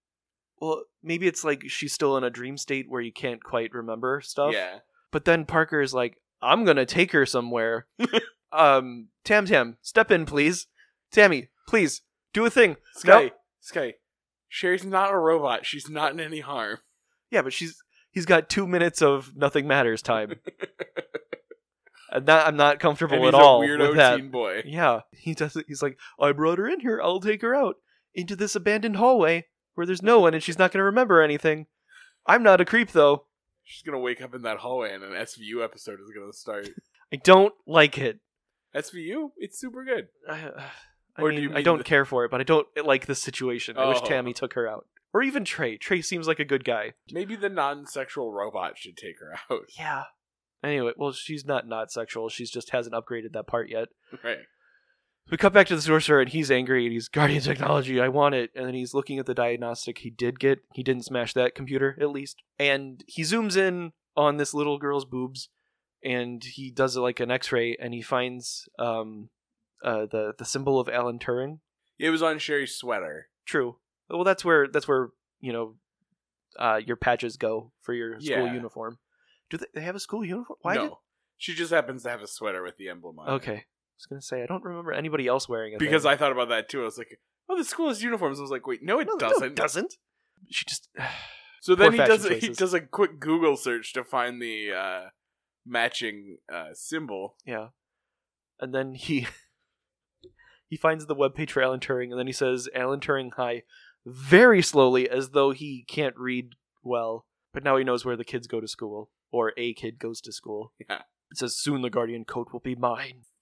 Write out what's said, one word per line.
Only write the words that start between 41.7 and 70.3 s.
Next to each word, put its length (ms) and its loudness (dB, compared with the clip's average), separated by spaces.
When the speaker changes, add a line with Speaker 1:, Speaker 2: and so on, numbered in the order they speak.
Speaker 2:
the 60 -8
Speaker 1:
care 200 4
for 200 0
it, 80 -4
but 80 -2
I 40 -4
don't 220 2
like 220 2
this 160 -4
situation. 560 -6
I 80 2
wish 160 2
Speaker 2:
Oh. 40 -6
Speaker 1:
Tammy 260 -2
took 220 -8
her 140 -4
out. 180 -12
Or 100 2
even 220 -2
Trey. 320 -6
Trey 260 -4
seems 240 -6
like 140 0
a 40 -2
good 200 -2
guy. 300 -4
Speaker 2:
Maybe 240 -8
the 120 -6
non-sexual 840 -6
robot 460 -6
should 180 -18
take 240 -18
her 140 -18
out. 220 -6
<laughs> 80 -20
Speaker 1:
Yeah. 260 -8
Anyway, 360 -2
well, 120 -4
she's 360 -12
not 200 -4
not 240 -8
sexual. 380 -10
She's 220 -12
just 180 -10
hasn't 260 -4
upgraded 380 -8
that 140 -10
part 240 -6
yet. 180 -6
Speaker 2:
Right. 140 -6
Speaker 1:
We 80 -4
cut 160 4
back 140 8
to 60 0
the 60 -2
sorcerer, 400 4
and 80 2
he's 220 -4
angry, 340 2
and 80 -2
he's, 160 -6
"Guardian 320 2
technology, 580 0
I 100 2
want 260 2
it." 200 -2
And 120 -8
then 80 -6
he's 180 -8
looking 260 -4
at 60 -8
the 80 -4
diagnostic 640 -4
he 140 -14
did 280 -4
get. 200 2
He 80 -10
didn't 240 -4
smash 260 -6
that 220 0
computer, 440 -4
at 120 -2
least. 320 -12
And 480 -2
he 160 -8
zooms 340 -2
in 360 0
on 180 2
this 160 -4
little 240 -2
girl's 300 -4
boobs, 420 -10
and 400 -6
he 260 -16
does, 240 -2
like, 260 -2
an 100 -4
X-ray, 500 -2
and 140 -10
he 80 -10
finds, 640 -6
um, 520 -6
uh, 300 -2
the, 260 -4